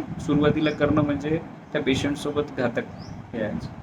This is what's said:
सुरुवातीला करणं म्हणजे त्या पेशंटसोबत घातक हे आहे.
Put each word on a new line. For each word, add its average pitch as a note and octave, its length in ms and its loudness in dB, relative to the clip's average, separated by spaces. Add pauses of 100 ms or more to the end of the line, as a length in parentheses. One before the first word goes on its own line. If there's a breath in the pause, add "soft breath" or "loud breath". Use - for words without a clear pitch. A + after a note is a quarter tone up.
(200)
सुरुवातीला D3 520 4
करणं D3+ 300 4
म्हणजे D3 380 0 (340)
त्या D3 80 2
पेशंटसोबत C#3+ 600 0 (160)
घातक A#2+ 240 0 (520)
हे A#2 100 -2
आहे. G#2 240 -4 (160)